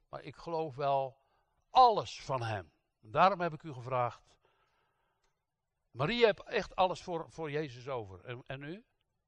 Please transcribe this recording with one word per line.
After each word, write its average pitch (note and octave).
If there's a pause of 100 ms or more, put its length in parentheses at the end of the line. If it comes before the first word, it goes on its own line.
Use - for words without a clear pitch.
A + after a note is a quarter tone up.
maar C#3
ik D3+
geloof D#3+
wel C#3 (480)
alles G#3+
van C3
hem. G#2 (300)
En A2
daarom F3
heb E3+
ik D#3
u D#3+
gevraagd. B2 (1700)
Maria G#3
heeft G#3
echt -
alles F#3
voor, E3
voor D#3+
Jezus C3+
over. G#2
En, B2
en C3+
u? F3 (420)